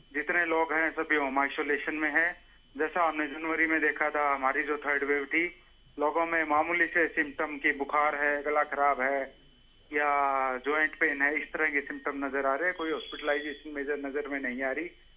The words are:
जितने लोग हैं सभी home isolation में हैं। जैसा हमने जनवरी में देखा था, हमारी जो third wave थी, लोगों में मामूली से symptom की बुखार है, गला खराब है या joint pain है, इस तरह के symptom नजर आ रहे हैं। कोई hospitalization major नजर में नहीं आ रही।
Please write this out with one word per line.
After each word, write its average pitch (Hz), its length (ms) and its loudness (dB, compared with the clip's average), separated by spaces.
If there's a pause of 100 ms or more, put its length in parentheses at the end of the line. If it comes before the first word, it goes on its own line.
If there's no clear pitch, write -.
(120)
जितने 170 320 0
लोग 160 280 0
हैं 160 200 0
सभी 156 240 -2
home 139 220 0
isolation 143 560 0
में 151 160 -2
हैं। 165 340 0 (320)
जैसा 156 320 2
हमने 151 180 -2
जनवरी 160 400 0
में 160 140 2
देखा 151 300 2
था, 147 240 2
हमारी 135 280 0
जो 147 160 -2
third 143 260 -2
wave 143 200 0
थी, 160 360 -2 (380)
लोगों 151 280 2
में 165 180 0
मामूली 160 420 2
से 165 220 2
symptom 151 500 -4
की 147 140 2
बुखार 143 440 2
है, 147 260 0
गला 151 200 2
खराब 143 380 2
है 135 220 0 (680)
या 147 200 2 (440)
joint 151 380 0
pain 147 280 0
है, 147 200 2
इस 156 100 -12
तरह 156 180 0
के 143 100 0
symptom 143 460 -4
नजर 135 200 0
आ 135 80 2
रहे 160 140 0
हैं। 180 100 -4
कोई 160 120 -2
hospitalization 147 800 -4
major 143 260 -4
नजर 139 320 -4
में 139 120 -4
नहीं 127 220 -6
आ 135 100 0
रही। 160 180 -6 (260)